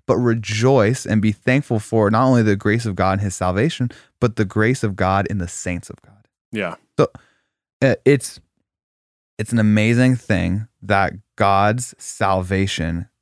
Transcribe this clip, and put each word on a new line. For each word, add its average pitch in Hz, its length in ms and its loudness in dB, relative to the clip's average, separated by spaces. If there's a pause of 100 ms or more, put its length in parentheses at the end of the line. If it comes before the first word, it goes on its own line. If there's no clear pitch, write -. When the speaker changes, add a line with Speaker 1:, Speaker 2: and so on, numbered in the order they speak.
Speaker 1:
but 131 120 2
rejoice 117 880 0
and 110 140 2
be 107 120 0
thankful 127 480 -2
for 107 300 0
not 113 140 2
only 127 180 4
the 107 140 2
grace 110 300 -2
of 98 100 -4
God 95 160 0
and 95 100 0
his 98 120 -4
salvation, 113 560 -2 (300)
but 113 160 -2
the 110 100 0
grace 107 360 0
of 101 140 -2
God 95 300 0
in 104 120 -6
the 87 100 -6
saints 90 420 -10
of - 120 -20
God. - 80 -20 (420)
Speaker 2:
Yeah. 95 240 -6 (200)
Speaker 1:
So, - 120 2 (720)
uh, 135 140 2 (100)
it's, 139 340 2 (1000)
it's - 140 -8
an 117 60 2
amazing 113 580 4
thing 95 520 -2 (120)
that 98 320 0 (240)
God's 104 600 2
salvation 95 1120 -2 (140)